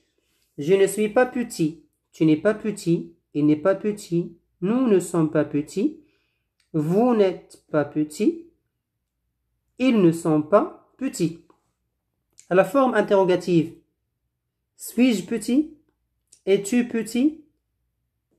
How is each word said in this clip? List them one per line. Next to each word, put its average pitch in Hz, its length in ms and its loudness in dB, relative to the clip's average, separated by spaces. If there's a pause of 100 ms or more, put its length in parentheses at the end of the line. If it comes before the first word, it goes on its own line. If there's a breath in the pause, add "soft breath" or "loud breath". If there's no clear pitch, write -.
(580)
Je 151 160 0
ne 196 120 4
suis 214 220 -2
pas 254 180 2
petit. 175 580 -6 (280)
Tu - 120 -2
n'es 156 120 4
pas 208 180 0
petit. 208 600 -4 (200)
Il 147 120 0
n'est 151 100 4
pas 190 180 0
petit. 190 640 -6 (240)
Nous 247 240 0
ne 202 120 4
sommes 170 320 -2
pas 151 140 0
petits. 151 560 -4 (720 soft breath)
Vous 185 420 2
n'êtes 190 560 -2
pas 151 140 0
petit. - 640 -6 (1300)
Ils 247 220 2
ne 165 120 6
sont 160 280 0
pas 214 560 0
petits. 175 480 -6 (1040)
À 175 60 -2
la 185 100 6
forme 254 300 0
interrogative. 185 800 0 (1000)
Suis-je 226 500 0
petit ? 240 500 -2 (720)
Es-tu 202 400 0
petit ? 240 580 -4 (960)